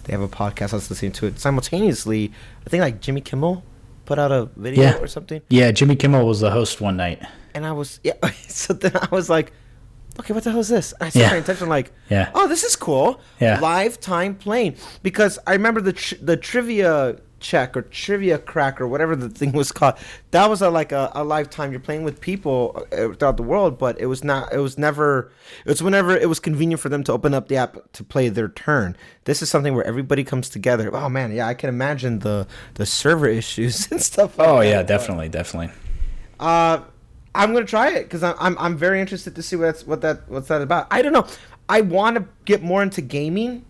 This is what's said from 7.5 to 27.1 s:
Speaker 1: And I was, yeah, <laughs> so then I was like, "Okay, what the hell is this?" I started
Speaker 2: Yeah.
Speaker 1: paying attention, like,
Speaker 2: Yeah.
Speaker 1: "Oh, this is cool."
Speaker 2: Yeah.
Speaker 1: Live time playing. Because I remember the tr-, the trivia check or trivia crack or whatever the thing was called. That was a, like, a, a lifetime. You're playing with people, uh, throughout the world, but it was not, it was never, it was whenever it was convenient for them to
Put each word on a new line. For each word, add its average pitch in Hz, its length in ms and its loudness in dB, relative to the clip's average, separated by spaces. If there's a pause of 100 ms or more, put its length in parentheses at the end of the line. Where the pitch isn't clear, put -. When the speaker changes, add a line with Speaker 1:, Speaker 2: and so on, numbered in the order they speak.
Speaker 1:
And 151 120 -8
I 156 60 -4
was, 147 320 -8
yeah, - 100 -2 (160)
<laughs> - 180 -14
so - 260 -6
then - 220 0
I - 160 -2
was 175 180 -2
like, 160 240 2 (640)
"Okay, - 140 -6
what 220 100 -4
the 233 80 -2
hell 226 80 0
is 214 100 -2
this?" 226 300 0
I 165 100 -4
started - 100 2
Speaker 2:
Yeah. - 100 8
Speaker 1:
paying 170 140 0
attention, 180 260 -4
like, 139 220 0 (180)
Speaker 2:
Yeah. 98 240 0
Speaker 1:
"Oh, 392 140 4
this 330 160 0
is 480 120 0
cool." 156 460 0 (180)
Speaker 2:
Yeah. 110 200 4
Speaker 1:
Live 185 400 0
time 185 360 -2
playing. 202 400 -2 (280)
Because 190 420 2
I 180 80 2
remember 220 260 2
the 190 140 0
tr-, - 280 -8
the 165 160 2
trivia 185 800 0 (260)
check 131 340 0
or 123 60 -4
trivia 196 560 -2
crack 135 420 -2
or 127 60 -2
whatever 156 280 0
the 123 140 -6
thing 139 220 -2
was 139 200 0
called. - 240 2 (360)
That 196 180 6
was 202 140 0
a, 185 80 6
like, 160 200 0
a, 139 220 -2
a 151 100 -4
lifetime. 151 480 -4
You're 131 100 -8
playing 156 220 -6
with 147 180 -6
people, 143 720 -2
uh, 113 220 -2
throughout 135 240 2
the 139 60 -4
world, 160 340 0
but 123 220 -2
it 123 80 -4
was 127 160 -4
not, 135 300 -2
it 135 40 0
was 139 220 -2
never, 147 520 0 (340)
it - 40 -6
was 147 140 0
whenever 185 340 4
it 165 100 2
was 160 120 0
convenient 160 420 0
for 143 80 -4
them 143 140 -2
to - 80 -2